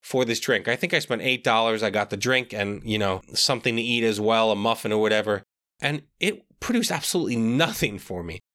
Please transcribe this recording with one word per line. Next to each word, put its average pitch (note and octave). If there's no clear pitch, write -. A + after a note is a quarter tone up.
for B2+
this A#2
drink." A#2
I B2
think F3+
I D#3
spent A2+
eight B2+
dollars. A2+
I G#2+
got G2+
the G#2
drink B2
and, G2+
you A2
know, F#2+
something A#2+
to A2+
eat A#2
as G#2+
well, A2
a G#2
muffin G#2+
or G#2+
whatever. G#2+
And C#3+
it -
produced -
absolutely D3
nothing A#2
for F2
me. E2